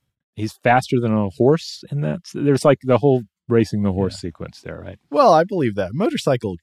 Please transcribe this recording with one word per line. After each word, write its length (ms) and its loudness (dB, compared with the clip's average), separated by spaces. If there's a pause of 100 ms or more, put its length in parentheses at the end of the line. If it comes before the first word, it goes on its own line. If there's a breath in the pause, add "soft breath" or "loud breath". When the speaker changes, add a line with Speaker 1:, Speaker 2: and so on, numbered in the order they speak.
(360)
Speaker 1:
He's 180 -8
faster 480 2
than 100 0
a 180 0
horse 520 0 (100)
in 100 -4
that. 180 -6 (120)
There's, 320 0
like, 200 4
the 140 2
whole 260 2 (240)
racing 340 0
the 100 0
horse 220 -4
Speaker 2:
Yeah. 160 -12
Speaker 1:
sequence 320 -18
there, 180 -14
right? 180 -16 (120)
Speaker 2:
Well, 240 6
I 80 6
believe 320 -2
that. 200 -4
Motorcycle 680 -2